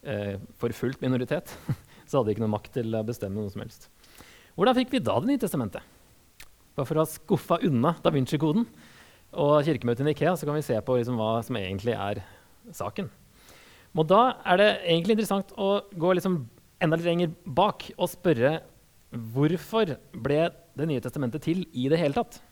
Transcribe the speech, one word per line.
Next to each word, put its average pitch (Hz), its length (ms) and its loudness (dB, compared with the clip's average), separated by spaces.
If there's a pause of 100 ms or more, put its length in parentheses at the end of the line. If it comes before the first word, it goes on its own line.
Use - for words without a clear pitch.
eh, 101 300 -6 (240)
forfulgt 120 420 -4
minoritet. 127 480 -2 (160)
<laughs> - 240 -8 (200)
Så 143 80 4
hadde 107 80 0
de 104 80 0
ikke 117 80 -2
noe 107 80 0
makt - 240 -6
til 113 160 -4
å 110 160 -2
bestemme 107 320 -6
noe 104 80 -6
som 104 160 -12
helst. - 240 -20 (640)
Hvordan 226 240 2
fikk 254 160 0
vi 262 80 0
da 110 160 0
Det 180 140 0
nye 285 100 0
testamentet? 135 400 -4 (960)
Bare 135 80 -2
for 156 160 0
å 160 60 4
ha - 20 -8
skuffa - 560 0
unna 147 300 4 (100)
Da 170 80 -6
Vinci-koden 151 540 0 (680)
og 147 220 2 (100)
kirkemøtet 123 400 0
i 151 60 2
Nikea, 151 260 0
så - 80 -8
kan 147 140 -2
vi 147 80 -4
se 120 180 0
på 127 140 2
liksom 120 180 -2
hva 113 240 0
som 117 160 -6
egentlig 98 400 -4
er 101 240 -6 (480)
saken. - 400 -8 (880)
Og 160 120 2
da 196 120 8 (240)
er 185 160 4
det 208 80 8 (140)
egentlig 170 340 2
interessant 196 400 0
å 196 140 0 (180)
gå 175 300 2
liksom 180 240 0 (420)
enda 165 140 4
litt 170 100 -2
lenger 170 240 0 (160)
bak 180 380 2 (100)
og 175 160 -2
spørre, 151 460 2 (540)
hvorfor 147 840 -2 (160)
ble 147 380 0 (260)
Det 156 120 -2
nye 135 160 0
testamentet 131 400 -4
til 175 280 -2
i 127 200 -2
det 165 80 4
hele 143 160 2
tatt? - 360 -4